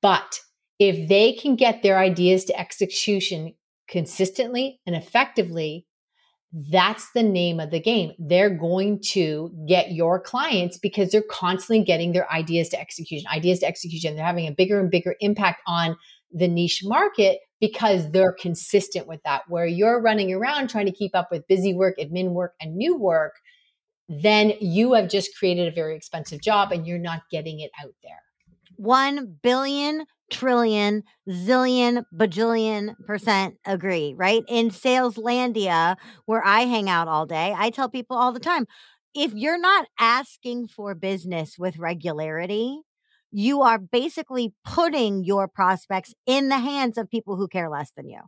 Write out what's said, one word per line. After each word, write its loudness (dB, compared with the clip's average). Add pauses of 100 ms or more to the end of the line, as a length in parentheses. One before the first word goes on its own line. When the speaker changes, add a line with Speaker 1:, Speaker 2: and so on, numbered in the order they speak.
Speaker 1:
But 2 (380)
if 4
they 6
can 0
get 2
their 6
ideas 4
to -4
execution -4 (320)
consistently -2
and -2
effectively, -2 (680)
that's 0
the 2
name 2
of -6
the 0
game. 0
They're 4
going 0 (100)
to -2 (160)
get 4
your 2
clients -2
because 0
they're 6
constantly 0
getting 2
their 0
ideas 0
to -6
execution, -12
ideas 2
to 0
execution. -6
They're -6
having -2
a -6
bigger 2
and 2
bigger 0
impact 0
on 0 (340)
the 0
niche 0
market 2 (220)
because 2
they're 4
consistent -2
with -16
that. -2
Where -2
you're 2
running 2
around -2
trying -2
to -2
keep -6
up -2
with -8
busy 2
work, 0
admin -4
work, -4
and -10
new 0
work, 0 (720)
then 4
you 4
have 4
just -2
created 0
a -4
very -4
expensive -12
job 2
and -4
you're -4
not -8
getting -8
it -12 (120)
out -20
there. -20 (520)
Speaker 2:
One 0
billion, 0 (260)
trillion, 0 (260)
zillion, 2 (100)
bajillion 0 (100)
percent -2 (100)
agree, -2
right? 2
In 0
Saleslandia, 0 (300)
where 0
I 6
hang 0
out 2
all 0
day, -2
I 0
tell -4
people -8
all 2
the -10
time, -2 (480)
if -2
you're -2
not 2 (120)
asking -2
for -10
business -6
with -6
regularity, -6 (500)
you 0
are 6
basically -4 (120)
putting 0
your 0
prospects -2 (120)
in 2
the 0
hands -2
of -6
people -6
who -4
care -4
less -8
than -16
you -18